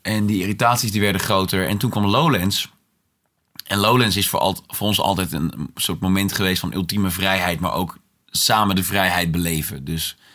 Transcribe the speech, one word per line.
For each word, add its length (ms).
En 240
die 160
irritaties 500
die 100
werden 200
groter. 460
En 100
toen 120
kwam 160
Lowlands. 680
En 100
Lowlands 380
is 140
voor 100
al-, 280
voor 200
ons 120
altijd 320
een 440
soort 240
moment 340
geweest 260
van 140
ultieme 360
vrijheid, 500
maar 140
ook 240
samen 500
de 80
vrijheid 480
beleven. 540
Dus 320